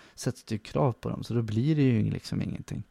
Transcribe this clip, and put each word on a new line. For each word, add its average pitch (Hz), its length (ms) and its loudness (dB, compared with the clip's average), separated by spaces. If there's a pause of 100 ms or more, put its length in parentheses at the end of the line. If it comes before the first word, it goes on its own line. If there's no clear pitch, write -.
(160)
sätts - 280 -6
det 113 120 -6
ju 104 40 -4
krav 139 320 0
på - 180 -6
dem, 127 140 -4
så 113 100 -6
då 117 80 2
blir 113 340 2
det 147 60 4
ju 110 300 4
liksom - 300 -4
ingenting. - 500 -6